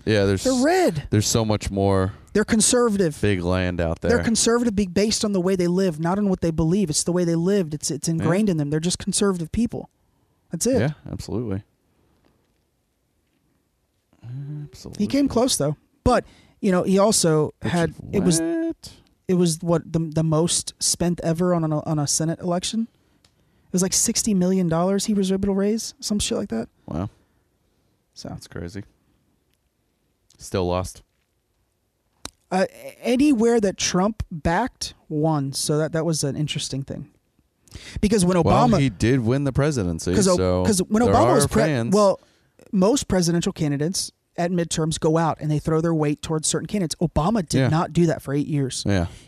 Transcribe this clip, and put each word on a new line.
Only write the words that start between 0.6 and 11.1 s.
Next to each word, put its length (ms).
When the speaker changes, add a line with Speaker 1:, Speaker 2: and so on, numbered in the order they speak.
Speaker 2:
red. 460
Speaker 1:
there's 180
so 160
much 260
more 440
Speaker 2:
They're 120
conservative. 760
Speaker 1:
big 220
land 380
out 200
there. 100
Speaker 2:
They're 140
conservative 500
be-, 120
based 380
on 80
the 80
way 160
they 120
live, 320
not 180
on 120
what 100
they 100
believe. 400
It's 140
the 80
way 120
they 120
lived. 380
It's, 160
it's 180
Speaker 1:
Yeah. 60
Speaker 2:
ingrained 340
in 80
them. 140
They're 100
just 180
conservative 540
people. 380
That's 160
it. 140
Speaker 1:
Yeah, 100